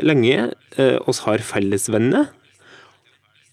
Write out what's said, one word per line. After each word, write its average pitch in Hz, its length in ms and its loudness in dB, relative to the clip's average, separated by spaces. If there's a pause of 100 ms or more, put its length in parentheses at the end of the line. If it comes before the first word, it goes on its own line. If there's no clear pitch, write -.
lenge, 151 480 2 (260)
eh, 131 160 4 (160)
oss - 160 -8
har 110 160 0
felles 101 480 -4
venner, 139 400 0 (1200)